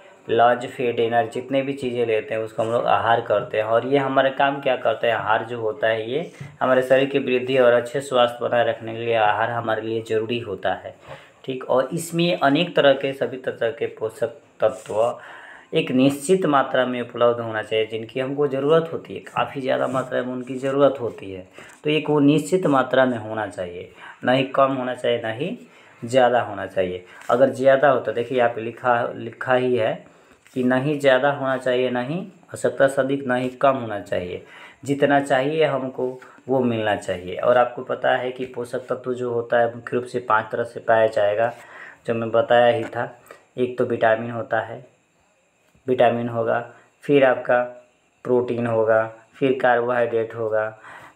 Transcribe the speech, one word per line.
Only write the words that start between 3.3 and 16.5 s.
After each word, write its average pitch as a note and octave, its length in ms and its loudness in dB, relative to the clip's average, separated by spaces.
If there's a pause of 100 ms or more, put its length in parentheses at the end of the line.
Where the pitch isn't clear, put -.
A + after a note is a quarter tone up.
हैं। G#2+ 80 2
और A#2 220 2
ये C#3 120 4
हमारा C3+ 320 2
काम C#3 300 0
क्या B2+ 160 0
करता A#2 300 -2
है, A2+ 60 2
आहार A2 320 0
जो A#2+ 160 -8
होता G#2+ 260 -2
है A2+ 240 -2
ये D#3 200 -4 (300)
हमारे B2+ 200 4
शरीर C3+ 280 2
की C#3 120 0
वृद्धि B2+ 360 0
और A#2+ 160 6
अच्छे A#2+ 280 0
स्वास्थ्य A#2+ 460 0
बनाए A#2+ 200 2
रखने A2+ 280 -6
के A#2 100 -8
लिए A#2 120 0
आहार G#2+ 340 2
हमारे A2 300 -4
लिए A2+ 220 -4
ज़रूरी A2+ 380 -4
होता F#2+ 340 -4
है। G2+ 200 -12 (500)
ठीक, C3 200 -8
और C3 280 0
इसमें E3+ 460 -2
अनेक D3+ 360 0
तरह C#3 200 4
के, C3+ 180 -6
सभी B2+ 260 -6
तरह A#2 320 -4
के A#2 180 -6
पोषक - 480 -6 (220)
तत्व A2 600 -2 (540)
एक D#3 180 0
निश्चित C#3 540 2
मात्रा C3 400 2